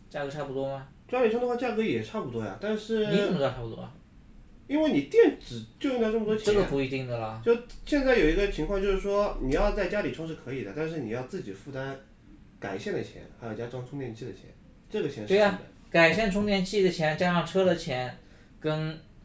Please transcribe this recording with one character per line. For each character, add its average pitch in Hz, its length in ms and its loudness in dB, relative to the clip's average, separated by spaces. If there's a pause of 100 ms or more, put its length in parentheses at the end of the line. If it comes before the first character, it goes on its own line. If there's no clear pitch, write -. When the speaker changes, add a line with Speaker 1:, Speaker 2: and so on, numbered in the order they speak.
Speaker 1:
价 143 160 -6
格 139 60 -4
差 147 140 -6
不 135 100 -8
多 135 140 -2
吗？ 135 180 -8 (220)
Speaker 2:
家 254 140 2
里 220 100 4
充 240 80 0
的 247 80 0
话 240 80 0
价 240 180 -2
格 220 80 0
也 139 180 0
差 151 200 -6
不 147 100 -6
多 113 140 -4
呀， 98 160 -6
但 214 180 -2
是 214 300 -2
Speaker 1:
你 185 80 2
怎 202 160 2
么 160 60 0
知 139 40 0
道 131 80 2
差 123 100 -10
不 117 80 -6
多 - 140 -10
啊？ - 100 -12 (760)
Speaker 2:
因 302 140 0
为 311 80 4
你 151 120 2
电 403 380 6
池 214 240 -10 (140)
就 277 120 -2
用 247 100 0
掉 220 100 2
这 226 80 0
么 220 60 0
多 214 100 2
钱。 214 120 -2
Speaker 1:
这 208 60 4
个 202 120 4
不 147 160 0
一 131 80 0
定 131 180 -4
的 120 100 -4
啦。 113 280 -6
Speaker 2:
就 233 120 6 (280)
现 285 200 2
在 254 140 6
有 151 100 6
一 165 60 4
个 202 160 2
情 156 160 -2
况， 196 160 0
就 202 80 2
是 190 80 2
说 202 420 0
你 131 140 0
要 202 160 4
在 196 160 0
家 208 140 -2
里 156 100 -2
充 151 160 -8
是 160 80 -8
可 - 180 -10
以 131 120 -6
的， 98 100 -10
但 160 160 -4
是 165 80 -6
你 113 120 -6
要 120 180 -4
自 175 140 -8
己 107 100 -10
负 - 180 -14
担 135 260 -8 (640)
改 95 180 -6
线 208 160 -6
的 147 80 -2
钱， 90 220 -10 (180)
还 120 60 -12
有 107 80 -6
加 117 140 -8
装 127 180 -10
充 143 100 -12
电 127 160 -8
器 110 120 -12
的 120 80 -10
钱， - 80 -16 (500)
这 214 100 -4
个 160 80 -2
钱 107 160 -8
是 104 40 -10
成 - 0 -
本。 190 80 6
Speaker 1:
对 - 20 6
呀， 202 220 4 (280)
改 165 240 6
线 208 160 2
充 202 160 0
电 196 200 2
器 202 180 2
的 185 80 6
钱 156 260 0
加 175 160 2
上 170 140 2
车 190 180 2
的 175 120 4
钱， 127 420 -6 (400)
跟， 156 400 -4 (260)